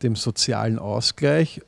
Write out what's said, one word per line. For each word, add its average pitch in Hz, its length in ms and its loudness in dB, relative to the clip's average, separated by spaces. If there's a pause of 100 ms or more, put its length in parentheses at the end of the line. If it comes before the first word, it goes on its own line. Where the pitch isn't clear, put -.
dem 117 120 2
sozialen 110 640 0
Ausgleich 143 920 0